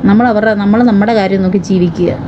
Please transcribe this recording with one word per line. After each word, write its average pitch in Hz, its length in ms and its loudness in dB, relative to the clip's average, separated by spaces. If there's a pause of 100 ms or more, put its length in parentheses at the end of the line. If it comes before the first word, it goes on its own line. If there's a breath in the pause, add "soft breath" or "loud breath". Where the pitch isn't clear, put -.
നമ്മൾ 220 220 4
അവരുടെ, 214 220 0 (100)
നമ്മൾ 208 160 2 (100)
നമ്മുടെ 208 300 0
കാര്യം 190 260 -2
നോക്കി 185 240 0
ജീവിക്കുക. 175 420 0 (160)